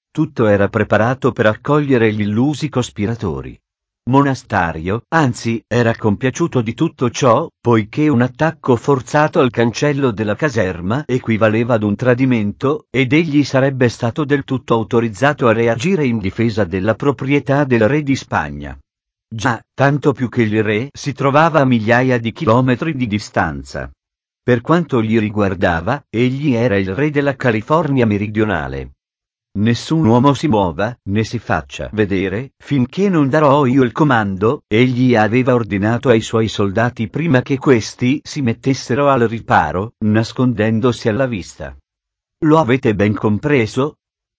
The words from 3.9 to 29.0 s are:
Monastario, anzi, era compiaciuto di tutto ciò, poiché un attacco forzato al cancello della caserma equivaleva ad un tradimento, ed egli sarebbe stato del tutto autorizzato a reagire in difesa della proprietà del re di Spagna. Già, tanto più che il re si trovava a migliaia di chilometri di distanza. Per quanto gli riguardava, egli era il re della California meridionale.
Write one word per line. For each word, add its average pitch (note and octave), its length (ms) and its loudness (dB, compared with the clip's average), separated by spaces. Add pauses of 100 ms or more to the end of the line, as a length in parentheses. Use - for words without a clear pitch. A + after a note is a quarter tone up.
Monastario, G#2 1000 0
anzi, A#2+ 580 -2
era A#2 260 2
compiaciuto B2+ 640 -2
di A2 140 -4
tutto C#3 360 -2
ciò, C3+ 380 2 (120)
poiché A#2 480 0
un B2 120 2
attacco C3+ 540 0
forzato D3 640 0
al C3 120 4
cancello C3+ 600 0
della G#2 240 -4
caserma G#2 720 -2
equivaleva A2+ 680 0
ad G#2+ 100 0
un G#2 100 0
tradimento, B2 960 0
ed B2+ 220 0
egli D3 320 2
sarebbe C3 440 0
stato A#2+ 360 -4
del C#3 180 0
tutto B2+ 320 -2
autorizzato A#2 720 0
a A2+ 60 4
reagire A#2 520 0
in A#2 140 0
difesa G#2 460 -2
della F#2+ 320 -2
proprietà C#3 680 0
del A#2+ 240 2
re D3 160 0
di C#3 140 0
Spagna. D2 600 -6 (580)
Già, A2+ 280 -2 (100)
tanto C#3 400 2
più A#2 160 -4
che A#2+ 140 0
il A2 200 2
re A2 300 -2
si - 220 -8
trovava D3 460 2
a C#3 40 2
migliaia B2 540 2
di A2+ 140 -4
chilometri B2+ 640 0
di B2 120 -4
distanza. D2+ 840 -4 (520)
Per B2 180 2
quanto D#3+ 420 0
gli A2 160 0
riguardava, G2 920 -2
egli B2+ 420 -2
era A2+ 240 0
il F#2+ 180 -2
re D3 140 -2
della C#3+ 260 -2
California C3+ 680 0
meridionale. G2+ 920 -2 (580)